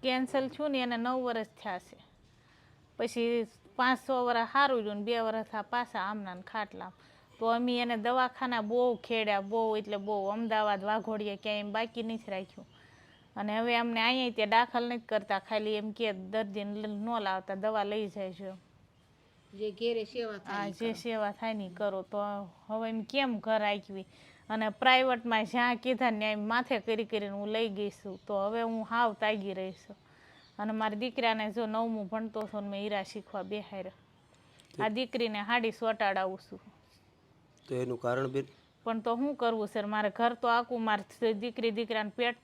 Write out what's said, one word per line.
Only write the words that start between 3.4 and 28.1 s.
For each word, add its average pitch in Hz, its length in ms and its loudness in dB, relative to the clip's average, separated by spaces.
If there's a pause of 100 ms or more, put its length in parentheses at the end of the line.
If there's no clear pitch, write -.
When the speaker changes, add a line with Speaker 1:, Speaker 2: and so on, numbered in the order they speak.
Speaker 1:
પાંચ 254 220 4 (100)
છ - 20 0
વર્ષ 240 420 2
સારું 269 260 6
રહ્યું 208 180 -2
ને 208 60 -4
બે 233 180 0
વર્ષ 220 340 -2
આ 208 80 -2
પાછા 240 360 -2
આમના 196 360 -4
ને 180 80 -14
ખાટલા. 190 500 -8 (460)
તો 226 80 0
અમે 240 320 4
એને 240 180 0
દવાખાના 247 640 0
બહુ 240 340 2
ખેડ્યા, 214 460 0
બહુ 220 360 0
એટલે 208 200 -2
બહુ. 202 320 -2
અમદાવાદ, 214 560 0
વાઘોડિયા 208 520 -2
ક્યાંય 208 240 -4
એમ 208 120 -6
બાકી 226 300 -2
નથી 226 280 -6
રાખ્યું. 190 360 -8 (720)
અને 208 220 -2
હવે 233 180 2
અમને 233 260 2
અહીંયા 247 280 2
તે 220 160 0
દાખલ 240 420 4
નથી 240 180 -4
કરતા, 208 320 0
ખાલી 214 320 -2
એમ 214 220 -2
કે 214 200 -2
દર્દીને 202 680 -4
લ-, 214 60 -6
ન 214 320 -2
લાવતા, 190 340 -2
દવા 208 300 0
લઈ 208 240 -2
જાય 190 240 -6
છે. 185 200 -10 (1000)
Speaker 2:
જે 208 160 -4
ઘેરે 226 340 0
સેવા 220 340 -6
થાય 190 180 -6
Speaker 1:
હા, 202 100 -2
Speaker 2:
ઈ 202 60 -4
Speaker 1:
જે 226 200 -2
Speaker 2:
કરો. 190 100 -6
Speaker 1:
સેવા 220 280 0
થાય 226 220 -4
ને 208 140 -4
ઈ 185 40 -8
કરો. 190 320 -2
તો 202 160 -6 (480)
હવે 220 220 -2
એમ 226 140 -2
કેમ 262 360 0
ઘર 220 240 2
આંકવી? 202 440 -2 (440)
અને 220 200 0
પ્રાઇવેટમાં 247 760 6
જ્યાં 240 320 2
કીધા 247 340 2
ને 220 80 0
ત્યાં 214 200 0
માથે 233 400 0
કરી 220 260 0
કરીને 202 300 -4
હું 202 140 -6
લઈ 220 200 0
ગઈ 202 220 -2
છું. 190 360 -12